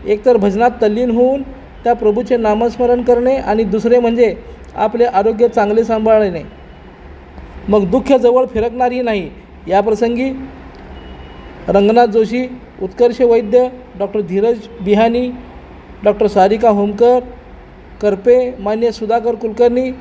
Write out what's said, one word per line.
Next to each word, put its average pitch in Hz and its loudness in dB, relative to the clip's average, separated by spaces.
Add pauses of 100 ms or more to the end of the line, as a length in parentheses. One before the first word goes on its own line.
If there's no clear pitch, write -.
एक 208 -2
तर 247 4
भजनात 202 2 (120)
तल्लीन 226 0
होऊन 254 0 (420)
त्या 240 2
प्रभूचे 220 0
नामस्मरण 233 0
करणे 247 2
आणि 226 -2
दुसरे 220 2
म्हणजे 233 2 (440)
आपले 220 0
आरोग्य 226 2
चांगले 220 0
सांभाळणे, 214 0 (1300)
मग 202 2
दुःख 262 0
जवळ 247 4
फिरकणारही 247 -2
नाही. 208 -4 (400)
या 185 2
प्रसंगी 233 -2 (1400)
रंगनाथ 202 4
जोशी, 226 0 (400)
उत्कर्ष 240 0
वैद्य, 240 2 (320)
डॉक्टर 202 -4
धीरज 208 -2 (140)
बिहानी, 226 2 (760)
डॉक्टर 208 2
सारिका 208 4
होमकर 214 2 (840)
करपे, 208 2 (220)
मान्य 220 -2
सुधाकर 226 -2
कुलकर्णी 240 0 (100)